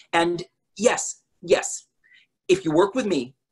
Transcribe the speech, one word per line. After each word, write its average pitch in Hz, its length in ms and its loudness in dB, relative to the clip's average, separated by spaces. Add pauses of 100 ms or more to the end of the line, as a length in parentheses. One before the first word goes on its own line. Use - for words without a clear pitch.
(140)
And 170 300 0 (340)
yes, - 460 -2 (180)
yes, - 460 -4 (600)
if 185 160 2
you 160 80 -2
work 190 240 2
with 254 100 -2
me, 139 300 -2 (160)